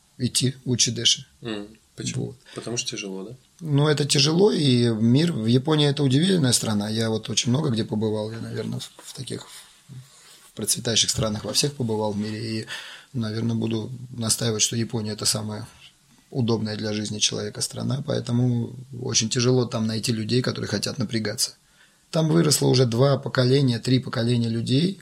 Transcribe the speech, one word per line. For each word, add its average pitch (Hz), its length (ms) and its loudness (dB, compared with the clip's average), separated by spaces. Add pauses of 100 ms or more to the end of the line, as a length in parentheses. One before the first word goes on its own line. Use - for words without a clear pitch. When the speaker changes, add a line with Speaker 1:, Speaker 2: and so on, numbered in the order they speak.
(180)
Speaker 1:
идти 123 360 0 (100)
в - 60 -2
Учидеши. 120 560 0 (160)
Speaker 2:
М, 104 240 -8 (300)
почему? 120 300 -6
Speaker 1:
Вот. 120 100 -10 (180)
Speaker 2:
Потому - 220 -6
что - 140 -4
тяжело, 98 340 -8
да? 120 120 -14 (240)
Speaker 1:
Ну, 151 280 2
это 147 160 2
тяжело, 156 480 4
и 127 380 4
мир... 120 420 4
в 110 140 -2
Японии 143 420 4
это 143 160 0
удивительная 143 480 4
страна. 107 380 0
Я 113 200 0
вот 110 200 -2
очень - 200 -2
много 147 200 2
где 113 140 0
побывал, 107 460 -2
я, 113 100 -10
наверное, 113 380 -6
в, - 120 -12 (120)
в - 120 -18
таких, 117 340 -10
в - 1080 -20
процветающих 107 560 -2
странах 107 340 -2
во 101 80 -6
всех 143 220 0
побывал 107 380 -2
в 101 60 -4
мире, 110 420 -6
и, 110 60 -8 (480)
наверное, 113 420 -2
буду 113 340 -2 (200)
настаивать, 110 520 -2
что - 140 0
Япония – 107 360 -2
это 104 120 -6
самая 107 420 -4 (640)
удобная 107 460 -2
для 107 160 -4
жизни 104 280 -4
человека 107 420 -4
страна, 117 440 -4
поэтому 120 720 0 (240)
очень 117 300 -2
тяжело 123 340 2
там 110 220 -2
найти 110 260 -2
людей, 113 300 0
которые 110 260 -4
хотят 104 300 -4
напрягаться. 107 540 -2 (580)
Там 160 200 2
выросло 151 380 4
уже 131 180 6
два 131 320 4
поколения, 127 600 2
три 127 200 4
поколения 117 500 0
людей, 127 540 0